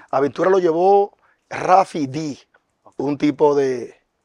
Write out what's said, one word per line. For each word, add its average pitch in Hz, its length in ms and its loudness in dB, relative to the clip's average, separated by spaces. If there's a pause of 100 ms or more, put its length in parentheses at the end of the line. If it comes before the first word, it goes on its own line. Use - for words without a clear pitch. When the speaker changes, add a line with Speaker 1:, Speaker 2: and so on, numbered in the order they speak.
(100)
Speaker 1:
Aventura 143 400 -2
lo 190 80 0
llevó 185 580 2 (320)
Rafi 175 580 0
D, 143 320 -8 (440)
Speaker 2:
Ok. - 160 -20
Speaker 1:
un 139 180 -4
tipo 147 380 2
de, 131 420 -2 (280)